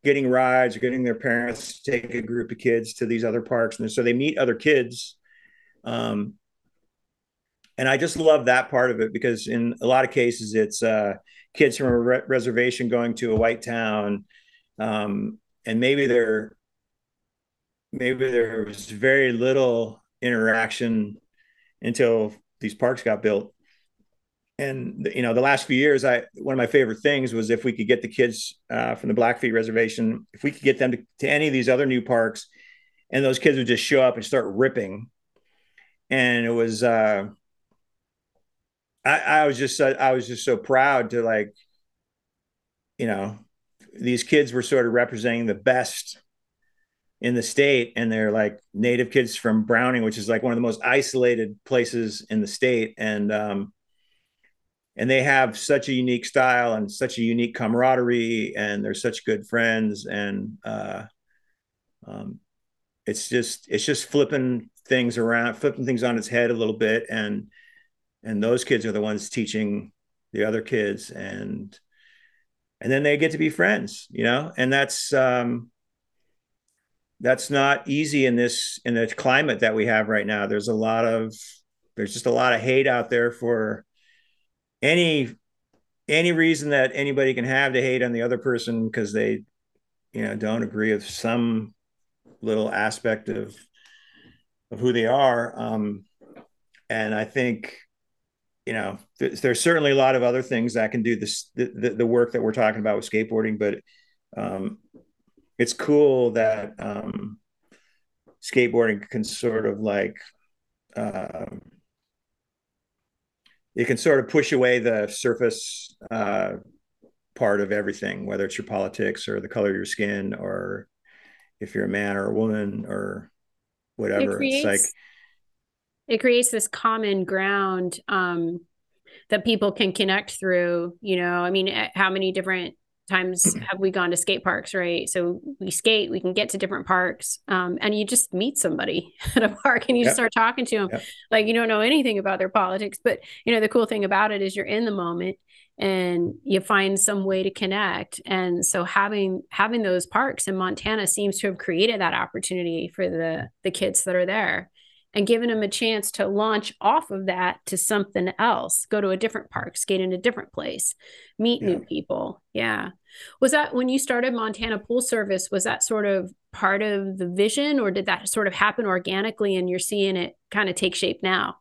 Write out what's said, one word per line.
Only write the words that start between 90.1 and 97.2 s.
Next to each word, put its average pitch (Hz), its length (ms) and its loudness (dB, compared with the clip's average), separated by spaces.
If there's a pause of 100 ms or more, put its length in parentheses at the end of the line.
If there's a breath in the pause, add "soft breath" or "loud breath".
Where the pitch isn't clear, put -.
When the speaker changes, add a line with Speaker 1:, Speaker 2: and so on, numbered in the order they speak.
Speaker 1:
you 117 80 -6
know, 107 140 -6
don't 107 260 -2
agree 107 320 -2
with 104 160 -4
some 113 640 -2 (680)
little 110 300 -2
aspect 104 580 -2
of, 107 260 -8 (1120 soft breath)
of 107 100 -12
who 123 140 2
they 113 140 2
are. 123 520 2
Um, 107 460 -4 (800)
and 110 280 -2
I 107 100 -2